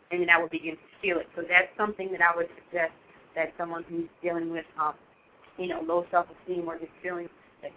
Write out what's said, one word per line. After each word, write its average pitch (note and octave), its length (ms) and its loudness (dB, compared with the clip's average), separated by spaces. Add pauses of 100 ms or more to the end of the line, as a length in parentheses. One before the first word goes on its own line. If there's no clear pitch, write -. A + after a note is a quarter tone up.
(100)
and F3 100 0
then E3+ 80 0
I E3+ 100 8
would E3 120 -2
begin D#3+ 240 -6
to - 80 -16 (180)
feel F3+ 180 0
it. - 160 -8
So E3+ 140 -6
that's F3+ 200 6 (100)
something G#3 340 -2
that F3 80 -2
I E3+ 160 6
would E3+ 120 0 (160)
suggest E3 280 -2 (440)
that D#3+ 200 -2
someone E3+ 320 -6
who's E3 200 -6 (140)
dealing E3+ 280 -2
with, E3 160 -6 (120)
um, D3+ 160 0 (640)
you F3+ 120 -6
know, E3+ 120 -4
low E3+ 300 0
self-esteem F3 580 0
or E3 100 -6
just D#3+ 140 -12 (100)
feeling F3 260 -6 (340)
that C#3+ 140 -10